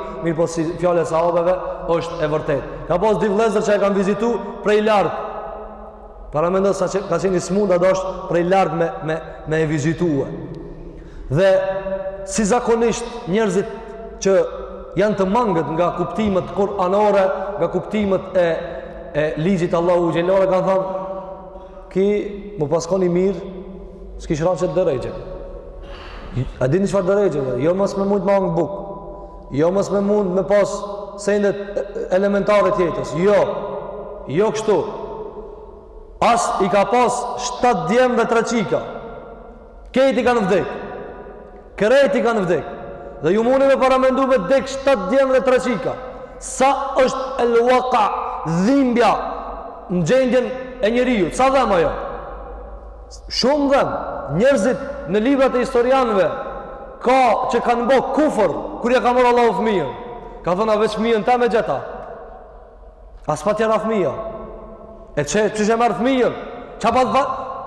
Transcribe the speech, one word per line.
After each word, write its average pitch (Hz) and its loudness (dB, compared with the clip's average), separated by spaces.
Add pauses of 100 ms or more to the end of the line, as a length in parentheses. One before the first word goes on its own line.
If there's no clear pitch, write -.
(220)
mirë 165 -2
po 165 2
si 160 -2 (160)
fjalë 170 4
e 156 0
sahabeve 170 2 (380)
është 160 -2
e 151 0
vërtetë. 147 -2 (140)
Ka 165 0
pas 208 2
dy 202 2
vëllezër 208 2
që 208 4
e 196 2
kanë 196 2
vizitu 202 0 (360)
prej 214 4
larg. 208 2 (1160)
Para 160 0
mendo 190 2
sa 185 0
që 190 -2
ka 170 0
qenë 185 2
i 165 0
smunda 185 2
do 185 6
është 190 0 (180)
prej 170 2
larg 185 4
me, 165 2 (160)
me, 160 -2 (320)
me 156 2
e 156 2
vizitue. 151 0 (1000)
Dhe 170 4 (800)
si 220 0
zakonisht 233 2 (160)
njerëzit 196 0 (480)
që 190 4 (640)
janë 208 2
të 190 0
mangët 185 0
nga 170 2
kuptimet 208 -2
kuranore, 196 2 (320)
nga 165 -2
kuptimet 190 -2
e, 175 4 (680)
e 151 2 (160)
ligjit 175 2
Allahu 175 2
Gjellore, 185 4
kanë 180 2
thënë, 190 2 (1040)
"Ki, 190 2 (540)
më 143 -2
paskoni 180 0
mirë, 180 0 (720)
s'kish 156 -2
ranë 180 0
që 180 0
të 156 -2
dërejgje." 131 0 (1500)
A 131 2
dini 190 2
çfarë 180 0
dërejgje? 196 2 (180)
Jo 156 2
mos 196 0
me 196 0
mund 196 0
me 202 2
hangë 190 2
buk. 165 -2 (760)
Jo 156 2
mos 196 0
me 196 0
mund 202 0
me 190 2
pas 202 4 (480)
sendet 202 0 (580)
elementare 202 2
të 175 2
jetës. 135 -4
Jo. 196 4 (920)
Jo 196 0
kështu. 214 2 (1500)
As 220 4 (180)
i 196 0
ka 196 4
pas 240 2 (300)
shtatë 196 0
djemë 240 4
dhe 226 2
tre 226 2
çika. 202 0 (1080)
Këti 254 4
kanë 233 2
vdek. 175 0 (1040)
Krejt 254 4
i 247 0
kanë 220 0
vdek. 165 0 (560)
Dhe 170 4
ju 220 2
mundi 269 4
me 269 4
paramendu 262 4
me 262 4
dek 269 2
shtatë - 0
djemë 262 4
dhe 254 4
tre 254 4
çika. 185 -2 (420)
Sa - 2 (300)
është 254 0
el 240 4 (100)
waqa, 247 4 (580)
dhimbja 240 4 (800)
në 180 0
gjendjen 247 4 (340)
e 214 2
njeriu. 247 2
Sa 262 6
dhem 247 4
ajo? 160 4 (1400)
Shumë 277 2
dhem. 220 4 (400)
Njerëzit 233 2
në 208 2
librat 262 4
e 247 2
historianëve 233 4 (760)
ka 262 6 (300)
që 233 2
kanë 240 2
bë 269 6 (180)
kufër 220 4 (280)
kur 240 2
ja 247 4
ka 240 4
marrë 247 6
Allahu 240 4
fëmijën. 196 2 (560)
Ka 170 2
thënë, 220 0
"A 214 4
veç 208 2
fëmijën 220 2
ta 247 4
me 240 2
gjeta?" 190 0 (1500)
As 147 -2
pa 208 0
tjera 220 2
fëmija. 202 0 (1040)
E 147 0
çe, 202 0
çish 214 0
e 233 4
merr 226 2
fëmijën? 240 2 (460)
Qa 233 0
pa 254 4
të 208 0
va-, 269 2 (360)